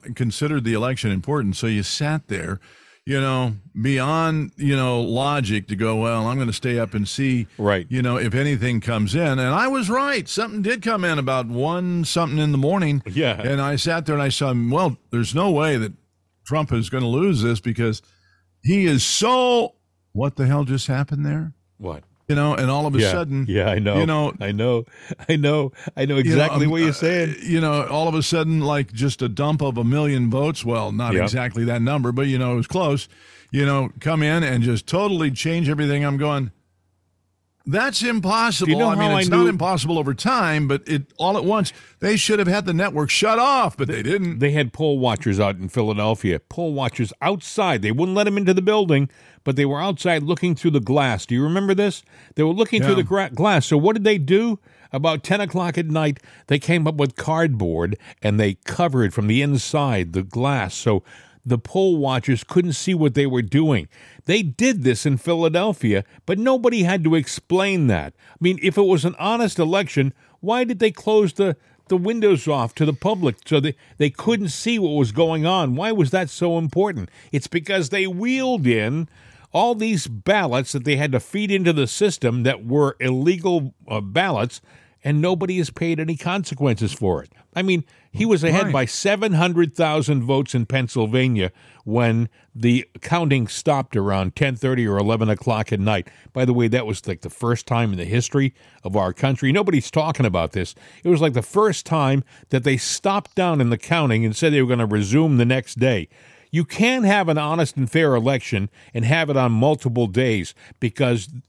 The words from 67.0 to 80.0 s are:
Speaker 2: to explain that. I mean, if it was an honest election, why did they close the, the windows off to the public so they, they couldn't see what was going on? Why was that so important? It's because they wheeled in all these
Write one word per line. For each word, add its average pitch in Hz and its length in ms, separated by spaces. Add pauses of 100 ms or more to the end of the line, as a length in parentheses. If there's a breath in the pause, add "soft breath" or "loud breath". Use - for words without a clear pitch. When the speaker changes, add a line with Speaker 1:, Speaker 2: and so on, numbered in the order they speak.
Speaker 2:
to 160 120
explain 180 720
that. 78 260 (160 soft breath)
I - 100
mean, 180 220
if 185 160
it 202 80
was 180 180
an 180 140
honest 220 400
election, 160 560 (260 soft breath)
why 233 240
did 233 140
they 220 140
close 214 420
the, 190 220 (320 soft breath)
the 185 100
windows 202 500
off 131 280
to 156 100
the 151 80
public 175 500
so 156 160
they, 151 140 (240 soft breath)
they 147 100
couldn't 202 420
see 233 280
what 165 160
was 127 180
going 160 320
on? 165 300
Why 196 180
was 175 200
that 180 180
so 170 260
important? 165 540 (220 loud breath)
It's 143 160
because 175 420
they 190 160
wheeled 240 600
in 123 420 (440 soft breath)
all 233 220
these 220 320